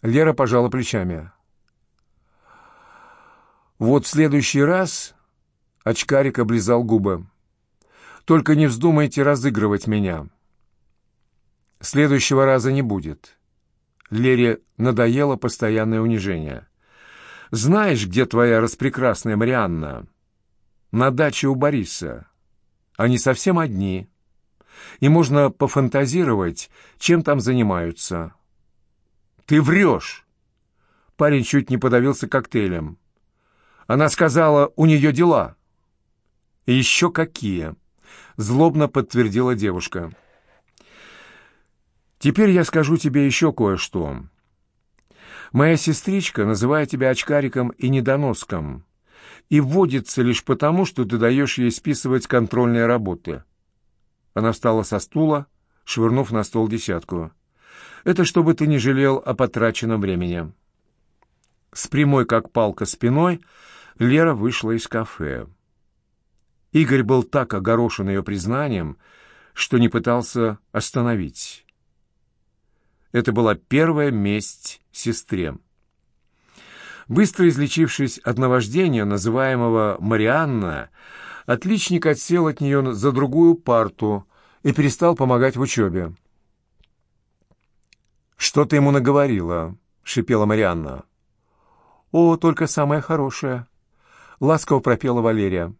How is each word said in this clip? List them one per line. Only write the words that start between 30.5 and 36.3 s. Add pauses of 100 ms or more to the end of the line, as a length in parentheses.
Парень
чуть
не
подавился
коктейлем. (920)
"Она
сказала,
у
нее
дела". (1120)